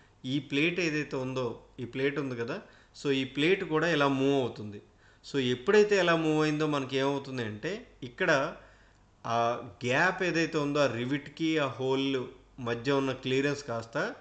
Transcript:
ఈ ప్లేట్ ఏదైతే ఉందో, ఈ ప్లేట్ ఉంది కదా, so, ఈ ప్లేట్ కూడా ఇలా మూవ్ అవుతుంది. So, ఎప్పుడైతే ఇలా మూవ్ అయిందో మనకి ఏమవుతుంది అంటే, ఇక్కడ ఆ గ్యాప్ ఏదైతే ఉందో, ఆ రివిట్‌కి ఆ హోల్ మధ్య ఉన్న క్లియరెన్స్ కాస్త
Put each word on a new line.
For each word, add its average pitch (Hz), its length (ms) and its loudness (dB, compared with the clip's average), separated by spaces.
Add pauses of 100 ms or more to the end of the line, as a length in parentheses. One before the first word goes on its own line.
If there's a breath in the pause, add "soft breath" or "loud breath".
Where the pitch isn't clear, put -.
(240 loud breath)
ఈ 135 160 -2
ప్లేట్ 147 400 0
ఏదైతే 151 360 -2
ఉందో, 131 300 -4 (280)
ఈ 123 120 -8
ప్లేట్ 135 320 -2
ఉంది 135 180 -4
కదా, 120 200 -4 (400 loud breath)
so, - 160 -8
ఈ 135 140 2
ప్లేట్ 170 400 0
కూడా 156 240 0
ఇలా 143 220 4
మూవ్ 135 240 4
అవుతుంది. 107 440 -4 (460 soft breath)
So, - 100 -6 (120)
ఎప్పుడైతే 208 480 4
ఇలా 175 200 4
మూవ్ 156 260 2
అయిందో 156 260 2
మనకి 135 280 -2
ఏమవుతుంది 135 480 0
అంటే, 107 280 -8 (300)
ఇక్కడ 170 280 -2 (920 loud breath)
ఆ 117 140 0 (420)
గ్యాప్ 156 420 2
ఏదైతే 160 360 0
ఉందో, 143 220 0
ఆ 139 120 4
రివిట్‌కి 139 640 -4
ఆ 143 140 2
హోల్ 135 360 0 (500)
మధ్య 117 340 -4
ఉన్న 135 220 2
క్లియరెన్స్ 135 500 0
కాస్త 113 320 -6 (240)